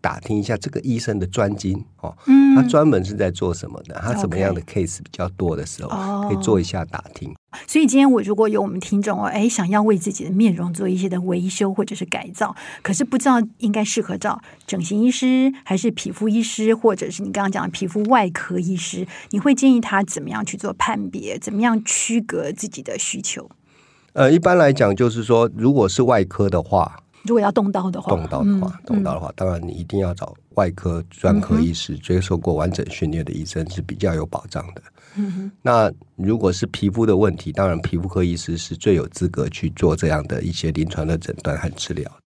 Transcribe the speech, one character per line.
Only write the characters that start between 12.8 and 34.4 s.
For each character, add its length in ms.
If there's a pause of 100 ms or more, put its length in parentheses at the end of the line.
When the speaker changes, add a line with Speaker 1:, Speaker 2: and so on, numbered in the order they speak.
Speaker 2:
可 100
是 140
不 120
知 80
道 160 (180)
应 120
该 140
适 160
合 160
找 240 (260)
整 160
形 180
医 80
师， 440 (100)
还 140
是 140
皮 200
肤 160
医 160
师， 320
或 180
者 160
是 140
你 80
刚 100
刚 80
讲 140
的 80
皮 160
肤 160
外 280
科 280
医 160
师， 320 (220)
你 100
会 160
建 180
议 60
他 240
怎 180
么 80
样 160
去 120
做 160
判 360
别， 300
怎 140
么 80
样 240
区 340
隔 320
自 160
己 140
的 180
需 220
求？ 280 (640)
Speaker 1:
呃， 180
一 80
般 200
来 160
讲 200
就 160
是 140
说， 320
如 180
果 140
是 160
外 220
科 240
的 120
话， 380 (240)
Speaker 2:
如 100
果 60
要 120
动 200
刀 180
的 120
话。 80
Speaker 1:
动 180
刀 160
的 160
话， 220
Speaker 2:
嗯， 40
Speaker 1:
动 180
刀 100
的 60
话， 100
Speaker 2:
嗯。 60
Speaker 1:
当 140
然 160
你 60
一 120
定 160
要 140
找 220 (200)
外 160
科 380
专 300
科 200
医 140
师， 200
Speaker 2:
嗯 40
哼。 40
Speaker 1:
接 180
受 180
过 160
完 160
整 200
训 220
练 120
的 80
医 140
生 260
是 100
比 140
较 180
有 120
保 240